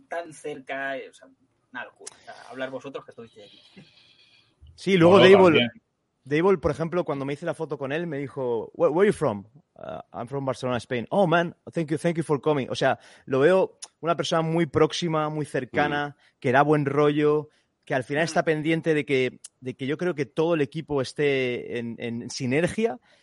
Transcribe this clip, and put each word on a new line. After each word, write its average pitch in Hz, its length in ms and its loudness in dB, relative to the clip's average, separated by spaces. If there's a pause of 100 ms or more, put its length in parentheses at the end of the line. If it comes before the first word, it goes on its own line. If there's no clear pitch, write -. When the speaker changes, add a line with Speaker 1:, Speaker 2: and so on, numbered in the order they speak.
Speaker 1:
tan 170 280 -10
cerca, 139 640 -10
eh, 107 100 -14
o - 60 -20
sea, 131 140 -20 (440)
una 123 140 -12
locura. - 340 -20
O - 40 -20
sea, 113 100 -18 (160)
hablar 131 200 -8
vosotros 135 340 -14
que - 80 -20
estuvisteis 110 380 -20
allí. - 340 -20 (880)
Speaker 2:
Sí, 196 220 0
luego 170 180 8
Speaker 3:
No, 202 60 10
no, - 40 8
Speaker 2:
Dayball, 190 300 10
Speaker 3:
también. 123 160 2 (540)
Speaker 2:
Dayball, 160 360 2
por 160 100 -2
ejemplo, 165 340 -4
cuando 139 200 -6
me 139 80 -6
hice 147 140 -10
la 160 80 -4
foto 151 240 -10
con 135 140 -8
él, 170 140 -6
me 151 120 -8
dijo, 127 560 -6
"Where, 160 180 2
where 185 160 4
are 190 40 4
you - 40 -2
from?" 107 300 -2 (280)
"Uh, 50 260 -12 (120)
I'm 113 160 -10
from 139 160 -8
Barcelona, 127 340 -4
Spain." 117 320 -6
"Oh, 196 160 2
man, 170 300 0 (160)
thank 165 180 -4
you, 160 80 -4
thank 170 180 -2
you 165 60 -2
for 147 180 -2
coming." 143 300 0
O 107 40 -6
sea, 131 240 0 (260)
lo 131 160 0
veo 175 380 4 (220)
una 160 160 -2
persona 165 260 -2
muy 165 240 0
próxima, 156 640 0
muy 151 160 -6
cercana, 147 600 -4
Speaker 4:
Mm. 139 120 -20 (200)
Speaker 2:
que 131 120 0
da 131 100 6
buen 147 220 2
rollo, 147 640 2 (360)
que 156 100 -6
al 131 100 -2
final 143 200 -2
Speaker 1:
Mm. - 20 -4
Speaker 2:
está 165 180 0
pendiente 160 500 0
de 147 100 -2
que, 131 360 -2 (200)
de 127 140 -10
que 135 120 -10
yo 143 100 -4
creo 180 180 -4
que 139 120 -6
todo 165 280 -2
el 160 60 0
equipo 143 400 -4
esté 127 800 -2
en, 117 200 -8
en 117 320 -8
sinergia 139 680 -2 (240)